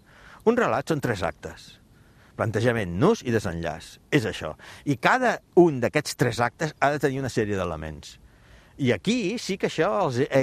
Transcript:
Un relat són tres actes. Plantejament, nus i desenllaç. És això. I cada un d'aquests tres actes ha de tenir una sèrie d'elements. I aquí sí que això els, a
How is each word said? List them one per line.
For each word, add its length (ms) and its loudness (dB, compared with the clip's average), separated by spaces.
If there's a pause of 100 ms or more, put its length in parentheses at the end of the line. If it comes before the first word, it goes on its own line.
(460)
Un 140 4
relat 340 0
són 80 0
tres 240 -2
actes. 400 -10 (720)
Plantejament, 540 0 (100)
nus 240 4
i 80 0
desenllaç. 600 -4 (180)
És 160 2
això. 220 -6 (340)
I 160 -2
cada 380 2 (180)
un 240 6
d'aquests 400 -2
tres 240 0
actes 320 -4
ha 160 2
de 80 -4
tenir 220 0
una 100 -6
sèrie 240 0
d'elements. 640 -6 (580)
I 160 2
aquí 240 0 (240)
sí 160 -6
que 140 -2
això 160 0 (160)
els, 160 0 (100)
a 140 2